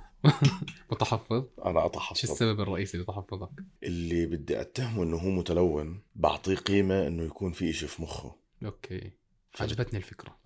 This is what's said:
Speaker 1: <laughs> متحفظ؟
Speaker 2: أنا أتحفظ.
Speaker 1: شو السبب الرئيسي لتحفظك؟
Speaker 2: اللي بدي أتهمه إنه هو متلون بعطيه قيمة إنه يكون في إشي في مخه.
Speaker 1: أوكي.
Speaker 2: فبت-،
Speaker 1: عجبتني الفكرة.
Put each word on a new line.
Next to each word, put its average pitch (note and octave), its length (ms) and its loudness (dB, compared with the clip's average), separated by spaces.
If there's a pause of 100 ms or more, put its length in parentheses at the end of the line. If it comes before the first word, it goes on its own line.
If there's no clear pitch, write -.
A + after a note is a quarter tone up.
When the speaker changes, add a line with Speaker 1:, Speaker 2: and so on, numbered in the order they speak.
(240)
Speaker 1:
<laughs> - 680 4
متحفظ؟ A2+ 520 0 (220)
Speaker 2:
أنا E2 200 4
أتحفظ. - 320 -4
Speaker 1:
شو D#2 160 0
السبب A2 280 4
الرئيسي F#2+ 360 -2
لتحفظك؟ F#2+ 520 -8 (340)
Speaker 2:
اللي E2+ 420 0
بدي D2+ 360 -2
أتهمه A2+ 420 -2
إنه E2 140 0
هو F2 120 0
متلون F2 720 2 (140)
بعطيه F#2+ 400 2
قيمة F#2+ 520 4
إنه E2 160 -2
يكون F2 280 -4
في E2 180 0
إشي D#2 180 -4
في - 140 -10
مخه. - 340 -10 (300)
Speaker 1:
أوكي. F#2 460 -10 (400)
Speaker 2:
فبت-، - 100 -8
Speaker 1:
عجبتني A2 380 -2
الفكرة. - 460 -14